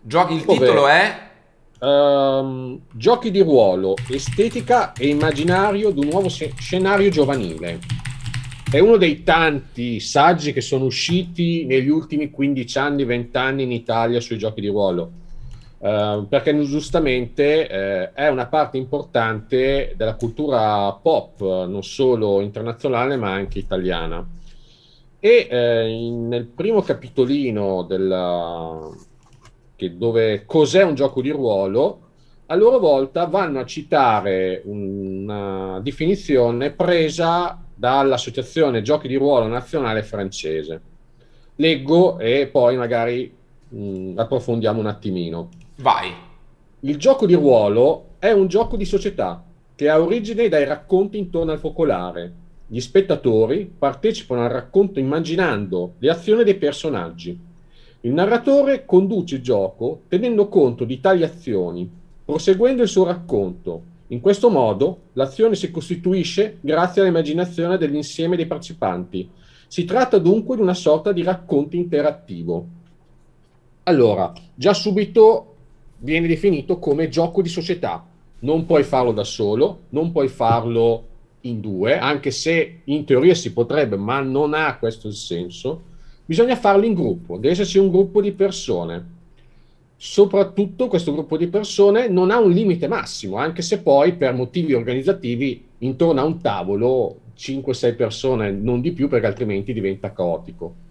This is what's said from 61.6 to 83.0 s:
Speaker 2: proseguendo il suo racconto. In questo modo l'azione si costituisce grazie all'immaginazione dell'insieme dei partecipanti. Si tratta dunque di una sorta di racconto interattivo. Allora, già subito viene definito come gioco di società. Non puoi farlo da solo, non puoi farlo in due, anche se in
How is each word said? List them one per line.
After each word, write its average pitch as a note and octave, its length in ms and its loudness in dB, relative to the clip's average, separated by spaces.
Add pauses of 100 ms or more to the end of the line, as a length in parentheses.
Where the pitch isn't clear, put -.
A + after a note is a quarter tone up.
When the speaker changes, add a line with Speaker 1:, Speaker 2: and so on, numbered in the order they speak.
Speaker 2:
proseguendo G3 600 2
il G#3 60 2
suo F#3 160 2
racconto. G2+ 800 -4 (260)
In A#2+ 120 -8
questo G3+ 300 4
modo C3 480 0 (160)
l'azione G3+ 400 0
si - 160 -6
costituisce F#3 920 -4
grazie E3+ 400 0
all'immaginazione E3+ 800 0
dell'insieme D#3 580 -2
dei E3+ 100 -4
partecipanti. F3+ 840 -6 (380)
Si - 180 -4
tratta A3+ 340 2
dunque G#3+ 360 2
di A3 60 -4
una F3+ 140 2
sorta D#3+ 380 0
di F3 100 -2
racconto E3+ 540 -2
interattivo. G2 920 -4 (1160)
Allora, A2 460 4 (240)
già F3+ 200 2
subito G#3+ 800 4 (420)
viene D#3 300 -2
definito E3 520 0
come D#3 300 0
gioco E3 320 0
di E3+ 80 0
società. E3 580 -6 (340)
Non D#3+ 260 -2
puoi D3+ 160 4
farlo B2+ 300 2
da G#2 120 -2
solo, A2+ 640 -2
non D#3+ 240 -4
puoi C#3+ 160 0
farlo A#2 760 0 (360)
in A#2 180 -8
due, G#2 380 0
anche C#3+ 320 -2
se - 540 -2
in D3 220 -4